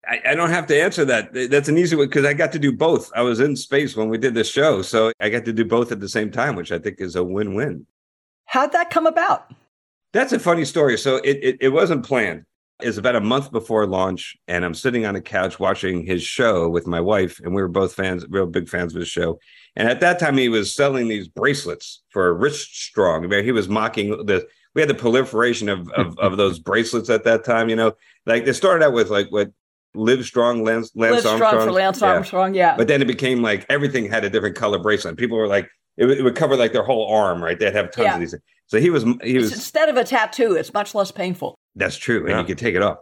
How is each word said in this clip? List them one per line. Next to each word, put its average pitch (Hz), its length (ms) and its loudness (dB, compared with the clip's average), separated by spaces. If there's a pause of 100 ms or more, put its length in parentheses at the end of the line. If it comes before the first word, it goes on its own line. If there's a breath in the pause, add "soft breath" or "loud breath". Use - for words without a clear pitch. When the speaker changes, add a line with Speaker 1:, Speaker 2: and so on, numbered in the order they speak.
Speaker 1:
I, 120 200 -4
I 143 80 2
don't 170 140 0
have 165 180 -2
to 151 120 4
answer 170 260 2
that. 113 280 0
Th-, 127 160 -4
that's 143 180 2
an 151 80 2
easy 165 200 2
one, 139 120 4
'cause 139 160 2
I 143 80 2
got 151 200 0
to 160 80 -4
do 143 100 4
both. 151 460 2
I 120 60 2
was 120 180 2
in 143 160 2
space 139 400 -2
when 110 120 -2
we 110 80 -2
did 120 180 0
the 110 100 2
show, 135 380 2
so 110 360 2
I 107 100 -2
got 113 180 -2
to 117 60 -4
do 110 120 0
both 120 260 0
at 110 80 -6
the 98 100 -10
same 107 220 -2
time, 123 240 -2
which 87 160 -10
I 87 80 -4
think 92 220 -8
is 90 160 -8
a 90 80 0
win-win. 98 600 -4 (600)
Speaker 2:
How'd 277 300 -2
that 339 160 0
come 330 180 2
about? 339 440 -2 (600)
Speaker 1:
That's 254 200 0
a - 60 0
funny 170 260 2
story. 143 340 2
So 131 180 0
it, 139 260 0
it, 131 180 0
it 135 100 4
wasn't 156 360 0
planned. 98 380 -2 (360)
It's 110 180 -4
about 123 180 2
a 110 40 4
month 131 300 -2
before 110 360 0
launch, 92 500 -4 (100)
and 87 180 -2
I'm 85 100 -4
sitting 120 320 -2
on 98 100 -4
a 92 40 -6
couch 92 380 -4
watching 92 480 -2
his 90 160 -2
show 95 460 0
with 82 180 -2
my 85 140 -4
wife, 95 420 0
and 87 120 -6
we 98 80 -2
were 92 60 -2
both 92 260 0
fans, 92 340 -4
real 95 180 -2
big 87 220 -6
fans 87 260 -6
of 90 60 -8
his 85 80 -8
show. 82 320 -4 (360 soft breath)
And 107 120 0
at 127 120 0
that 175 180 2
time, 147 180 0
he 127 140 2
was 104 240 -2
selling 135 340 0
these 104 180 -6
bracelets 101 840 -6
for 90 240 2
wrist 143 480 -4
strong. 85 420 0
I - 40 -8
mean, 101 160 0
he 127 80 0
was 104 160 -2
mocking 107 420 -2 (160)
the, 95 200 0 (280 soft breath)
we 156 80 2
had 151 80 2
the 135 40 2
proliferation 117 760 0
of, 90 220 -4
of, 87 260 -4
of 95 180 0
those 98 220 2
<laughs> 80 100 -12
bracelets 113 420 -2
at 110 140 2
that 113 200 2
time, 113 260 0
you 110 60 0
know, 113 160 2 (340 soft breath)
like, 117 180 0
they 131 80 2
started 180 320 4
out 143 80 6
with, 117 160 2
like, 101 220 0
what, 104 200 0 (440)
Live 117 320 2
Strong, 120 360 2
Lance, 113 320 -2
Lance 113 200 2
Speaker 2:
Live 240 60 2
Strong 110 220 2
Speaker 1:
Armstrong. 220 240 4
Speaker 2:
for 180 60 0
Lance 190 300 0
Speaker 1:
Yeah. 196 60 4
Speaker 2:
Armstrong, 185 460 0
yeah. 180 220 4
Speaker 1:
But - 120 2
then 143 120 4
it 131 60 2
became, 127 360 0
like, 104 280 0
everything 139 360 0
had 107 180 -2
a 101 60 -2
different 101 260 0
color 104 220 0
bracelet. 90 380 -2
People 113 220 -2
were 107 100 0
like, 98 200 0 (280)
it 113 80 2
would, 135 140 4
it 135 40 -2
would 123 140 2
cover, 139 200 2
like, 117 160 2
their 107 120 0
whole 110 260 0
arm, 95 320 2
right? 85 160 -2
They'd 101 160 0
have 101 160 -2
tons 117 140 -2
Speaker 2:
Yeah. 95 100 2
Speaker 1:
of 87 60 -4
these 82 120 -6
things. 76 100 -16 (260)
So 107 120 2
he 175 100 4
was, 143 140 0
he 120 320 0
Speaker 2:
It's 123 80 4
Speaker 1:
was 104 80 -2
Speaker 2:
instead - 360 -2
of 247 80 0
a 240 80 2
tattoo, 226 500 0
it's - 200 -4
much 202 200 -4
less 202 160 -2
painful. - 440 -8 (220)
Speaker 1:
That's 95 220 -4
true. 113 220 -2
And 87 100 -4
Speaker 3:
Yeah. 107 100 0
Speaker 1:
you - 60 -6
can 95 100 -6
take 117 180 -2
it 92 80 2
off. 101 200 0